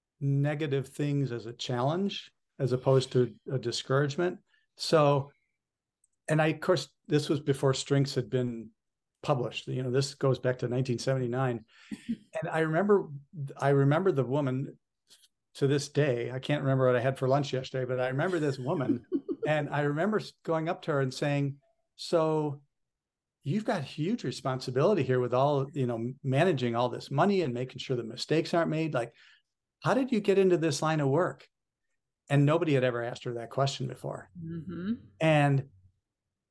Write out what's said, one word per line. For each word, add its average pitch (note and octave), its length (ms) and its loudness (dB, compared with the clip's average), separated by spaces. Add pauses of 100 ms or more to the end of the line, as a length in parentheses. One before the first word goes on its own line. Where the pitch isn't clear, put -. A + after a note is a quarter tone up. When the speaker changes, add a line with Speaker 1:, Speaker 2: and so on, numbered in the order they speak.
(200)
Speaker 1:
negative C#3+ 680 0
things C#3+ 440 -2
as A2+ 140 -8
a A#2+ 60 -10
challenge, D3 760 -2 (280)
as B2 140 0
opposed C3 400 2
to B2 200 2 (180)
a C3+ 80 -2
discouragement. C#3 800 -2 (380)
So, C#3+ 540 4 (1000)
and D#3 120 2
I, D#3 80 4
of D#3 120 -2
course, F3 280 0 (200)
this D3 200 2
was D3 120 0
before C3+ 340 2
Strengths C#3 400 0
had B2+ 160 -2
been A#2+ 380 -4 (540)
published. B2 440 -2
You C3 160 -4
know, B2+ 80 -4
this C#3 240 0
goes C3 240 0
back B2+ 200 -2
to A#2+ 100 -4
nineteen B2 300 -2
seventy-nine. B2+ 680 -2 (260)
Speaker 2:
<laughs> - 140 -14 (360)
Speaker 1:
And D#3+ 80 -6
I D#3+ 120 -2
remember, E3+ 480 2 (520)
I C#3 100 4
remember D3 420 4
the C3+ 120 2
woman C3+ 520 -2 (760)
to C#3 120 0
this C#3+ 220 0
day. A#2+ 440 0
I C3 60 -8
can't D3 240 -2
remember C3+ 240 2
what B2 80 6
I A#2+ 60 2
had C3+ 180 0
for C3 80 0
lunch C#3 260 2
yesterday, C3 320 -4
but B2 160 -4
I B2+ 80 0
remember E3 300 -2
this C#3+ 200 -2
woman. B2+ 520 -2
Speaker 2:
<laughs> F4+ 380 -4
Speaker 1:
And D3+ 220 0
I C#3+ 100 -2
remember D#3+ 400 0
s-, - 120 -12 (120)
going D#3+ 240 -2
up F3 140 -6
to D#3+ 100 -4
her C#3 80 2
and C3 120 -2
saying, C#3+ 440 -2 (400)
"So D#3 640 0 (840)
you've G3+ 220 -2
got G3 180 -2
huge E3 400 -4
responsibility C3+ 800 0
here B2+ 160 0
with B2 160 -2
all, C#3 380 2
you C3+ 140 -2
know, A#2+ 260 -4 (100)
managing C3+ 540 0
all A#2+ 140 2
this A#2 200 -12
money F#3 300 2
and C#3 140 -2
making C3+ 240 -6
sure - 180 -4
the A#2 80 -4
mistakes D3+ 500 -2
aren't E3 160 2
made. D#3 240 -2
Like, B2 180 -4 (720)
how E3+ 120 2
did C4 180 0
you G#3+ 80 2
get G3 180 4
into F#3 200 6
this D3+ 240 0
line D#3 180 2
of C#3 80 2
work?" D#3 400 0 (800)
And C#3+ 180 4
nobody D#3+ 280 2
had B2+ 100 4
ever A#2+ 180 0
asked A#2+ 220 -8
her B2 100 -6
that A#2 160 -10
question C#3 380 -2
before. - 400 -10 (120)
Speaker 2:
Mm-hmm. E3+ 520 -8 (280)
Speaker 1:
And, D3 440 4 (880)